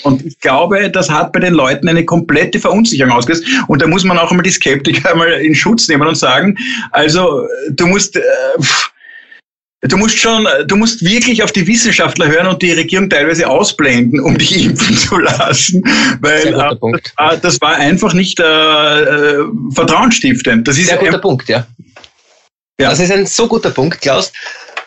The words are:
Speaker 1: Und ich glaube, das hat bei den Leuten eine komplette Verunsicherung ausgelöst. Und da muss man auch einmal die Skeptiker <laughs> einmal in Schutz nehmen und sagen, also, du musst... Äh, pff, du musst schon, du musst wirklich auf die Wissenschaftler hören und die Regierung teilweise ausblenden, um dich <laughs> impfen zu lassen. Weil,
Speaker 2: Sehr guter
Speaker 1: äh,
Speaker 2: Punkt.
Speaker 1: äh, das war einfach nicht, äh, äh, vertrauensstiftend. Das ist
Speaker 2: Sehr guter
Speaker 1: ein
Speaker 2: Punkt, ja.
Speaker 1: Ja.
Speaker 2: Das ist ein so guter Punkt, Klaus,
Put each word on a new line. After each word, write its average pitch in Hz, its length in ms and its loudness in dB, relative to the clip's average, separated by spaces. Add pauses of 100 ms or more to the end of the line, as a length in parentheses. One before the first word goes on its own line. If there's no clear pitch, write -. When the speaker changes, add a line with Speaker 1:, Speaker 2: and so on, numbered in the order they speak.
Speaker 1:
Und 135 240 0
ich 147 140 -12
glaube, 180 500 0
das 170 180 0
hat 151 240 -2
bei 185 80 -2
den 180 140 2
Leuten 143 340 2
eine 170 160 2
komplette 170 540 0
Verunsicherung 170 540 2
ausgelöst. 127 320 0 (240)
Und 147 140 2
da 160 40 2
muss 180 180 0
man 175 140 2
auch 170 120 0
einmal 180 120 2
die 180 80 0
Skeptiker 151 580 0
<laughs> 175 40 2
einmal 165 220 2
in 151 200 0
Schutz 220 340 0
nehmen 151 200 2
und 160 80 0
sagen, 151 400 0 (340)
also, 156 560 0 (240)
du 170 160 0
musst... 190 300 -2
Äh, 185 40 0 (400)
pff, - 300 -2 (920)
du 139 140 0
musst 214 220 0
schon, 226 280 0 (200)
du 196 100 0
musst 214 280 0
wirklich 226 400 0
auf 180 80 -4
die 175 160 0
Wissenschaftler 190 580 0
hören 165 220 2
und 185 140 -2
die 175 100 2
Regierung 185 360 0
teilweise 160 400 0
ausblenden, 135 720 2
um - 160 2
dich - 200 0
<laughs> 147 80 2
impfen - 320 0
zu - 220 -2
lassen. 165 640 0 (380)
Weil, 151 220 0
Speaker 2:
Sehr 160 100 0
guter 143 200 0
Speaker 1:
äh, - 40 -6
Speaker 2:
Punkt. - 400 -4
Speaker 1:
äh, 156 240 2
das 170 200 -2
war 156 160 0
einfach 165 360 0
nicht, 185 280 0
äh, 170 40 4
äh, 151 1000 2 (280)
vertrauensstiftend. 143 960 0
Das 139 100 0
ist 175 120 0
Speaker 2:
Sehr 170 100 2
guter 165 160 2
Speaker 1:
ein 175 60 -4
Speaker 2:
Punkt, 147 280 -2
ja. 117 160 -2 (1120)
Speaker 1:
Ja. 135 100 0
Speaker 2:
Das 143 100 0
ist 180 140 0
ein 196 140 2
so 233 200 -2
guter 226 260 -2
Punkt, 143 280 -2
Klaus, - 320 -2 (540)